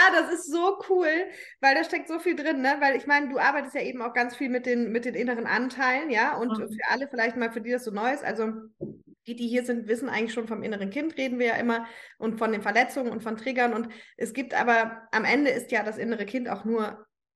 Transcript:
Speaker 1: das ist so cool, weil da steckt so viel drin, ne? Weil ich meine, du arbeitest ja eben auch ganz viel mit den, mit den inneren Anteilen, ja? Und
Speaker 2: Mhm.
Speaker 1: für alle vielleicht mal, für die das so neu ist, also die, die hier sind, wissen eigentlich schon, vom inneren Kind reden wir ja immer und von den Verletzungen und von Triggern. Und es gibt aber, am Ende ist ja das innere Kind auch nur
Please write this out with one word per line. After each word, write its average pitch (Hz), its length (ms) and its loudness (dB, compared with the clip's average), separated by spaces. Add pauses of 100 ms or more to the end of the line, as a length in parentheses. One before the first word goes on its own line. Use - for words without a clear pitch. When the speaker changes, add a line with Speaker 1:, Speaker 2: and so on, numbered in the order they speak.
(120)
Speaker 1:
das 320 200 4
ist 294 200 -4
so 359 260 2 (100)
cool, 359 200 4 (520)
weil - 140 6
da 320 80 2
steckt 330 240 -4
so 320 140 -4
viel 339 160 0
drin, 285 240 0
ne? 269 200 4
Weil 277 160 4
ich 277 100 -4
meine, 285 220 2
du 269 100 -4
arbeitest 269 360 2
ja 285 60 -2
eben 247 220 -6
auch 240 100 -4
ganz 247 240 0
viel 277 120 -2
mit 247 180 -2
den, 240 260 2
mit 240 120 0
den 247 100 -4
inneren 240 320 -2
Anteilen, 254 640 0
ja? 240 260 2
Und 220 220 -2
Speaker 2:
Mhm. - 0 -
Speaker 1:
für 214 320 -4
alle 262 180 -2
vielleicht 240 280 0
mal, 233 140 0
für 226 120 -6
die 233 80 -6
das 247 140 -2
so 226 60 -8
neu 208 220 0
ist, 294 100 -4
also 220 300 -2 (760)
die, 233 100 -8
die 240 120 -2
hier 240 160 2
sind, 233 240 -2
wissen 233 200 0
eigentlich 226 260 -2
schon, 233 120 -4
vom 220 160 -6
inneren 202 280 -4
Kind 302 260 -4
reden 262 220 -2
wir 240 80 2
ja 226 100 2
immer 233 300 0 (320)
und 220 200 -4
von 220 140 0
den 208 100 -2
Verletzungen 240 480 0
und 220 120 -6
von 220 140 -6
Triggern. 247 360 0
Und 226 160 -4 (280)
es - 180 -6
gibt 262 200 -4
aber, 226 560 2
am 214 140 0
Ende 254 260 4
ist - 220 -2
ja 220 100 2
das 214 160 -6
innere 208 280 -4
Kind 247 220 -4
auch - 160 -4
nur 220 420 -2 (300)